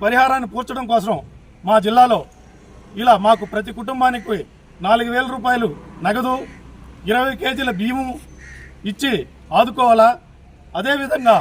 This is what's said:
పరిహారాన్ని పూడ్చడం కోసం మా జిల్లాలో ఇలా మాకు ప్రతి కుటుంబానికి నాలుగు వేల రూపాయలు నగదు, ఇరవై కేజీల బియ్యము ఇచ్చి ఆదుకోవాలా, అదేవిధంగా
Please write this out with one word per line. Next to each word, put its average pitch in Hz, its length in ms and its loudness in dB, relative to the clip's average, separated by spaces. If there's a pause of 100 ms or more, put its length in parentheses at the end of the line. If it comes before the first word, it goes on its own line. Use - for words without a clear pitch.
పరిహారాన్ని 254 500 2
పూడ్చడం 247 400 -8
కోసం 214 240 0 (520)
మా 214 80 4 (100)
జిల్లాలో 233 320 6 (840)
ఇలా 240 120 6 (120)
మాకు 220 180 2 (100)
ప్రతి 214 240 -6
కుటుంబానికి 247 600 -2 (480)
నాలుగు 233 300 2
వేల 254 180 0
రూపాయలు 240 340 -2 (380)
నగదు, 240 280 -2 (760)
ఇరవై 254 320 0
కేజీల 262 380 -4
బియ్యము 254 260 -4 (840)
ఇచ్చి 269 200 -4 (480)
ఆదుకోవాలా, 233 480 4 (720)
అదేవిధంగా 269 600 0